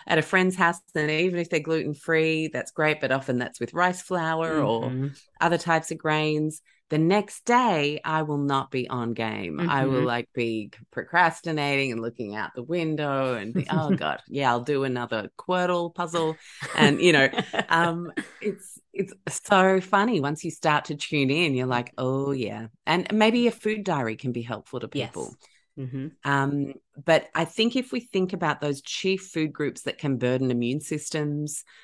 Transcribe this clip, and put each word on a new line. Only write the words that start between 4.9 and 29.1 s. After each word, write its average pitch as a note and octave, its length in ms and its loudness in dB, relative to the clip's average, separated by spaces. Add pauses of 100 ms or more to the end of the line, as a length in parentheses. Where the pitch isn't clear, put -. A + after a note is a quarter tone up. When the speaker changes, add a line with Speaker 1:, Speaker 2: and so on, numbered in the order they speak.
Speaker 2:
Mm-hmm. C3 180 -4 (320)
Speaker 1:
other E3 180 2
types D#3+ 320 0
of D#3+ 80 -6
grains. D3+ 640 0 (280)
The D#3 100 0
next F#3+ 480 2
day, F3 580 2
I D#3 180 0
will D3 160 -2
not C#3+ 320 0
be C3 180 -4
on A#2 240 -2
game. G#2+ 460 -4
I C#3 280 2
will, C3+ 80 2
Speaker 2:
Mm-hmm. B2+ 120 2
Speaker 1:
like, A#2+ 260 -2
be A2+ 400 -4
c-, - 200 -20
procrastinating D3 960 0
and A2+ 100 -4
looking A2+ 360 -8
out G#2 180 -6
the B2 80 -10
window D3 720 -2
and A2 180 -6
be, F3 160 -2
"Oh, D#3+ 220 0
Speaker 2:
<laughs> F#3 60 2
Speaker 1:
God, D2+ 320 -4
yeah, C3+ 220 0
I'll A#2+ 100 2
do C#3 240 0
another A#2+ 520 -4
Quirtle F3+ 560 0
puzzle." E3 460 -2 (380)
And, D3 240 4
you F3 120 6
know, C3+ 160 6 (220)
Speaker 2:
<laughs> G#3+ 180 -2
Speaker 1:
um, E3+ 440 0 (280)
it's, - 380 -8 (140)
it's - 200 -6 (320)
so F#3+ 360 6
funny. G3+ 400 2
Once C#3+ 240 -2
you D#3+ 80 -6
start D3+ 340 2
to D3+ 80 -6
tune C#3+ 360 0
in, D3+ 260 2
you're B2+ 100 0
like, A#2+ 320 0
"Oh, C3+ 320 0
yeah." A2 380 -4 (180)
And E3 260 0
maybe A3+ 360 4
a - 20 0
food G#3+ 320 -2
diary C#3 320 0
can B2 160 -6
be A#2+ 120 -4
helpful A#2+ 360 -8
to A2 160 -8
Speaker 2:
Yes. B2 140 -4
Speaker 1:
people. - 260 -10 (440)
Speaker 2:
Mm-hmm. C3 280 -8 (180)
Speaker 1:
Um, C#3 480 0 (320)
but D#3+ 300 4
I E3 100 2
think A3+ 320 0
if B3+ 160 -2
we B3+ 80 -2
think F#3 320 -2
about E3 300 -2
those C#3+ 180 -2
chief - 540 -2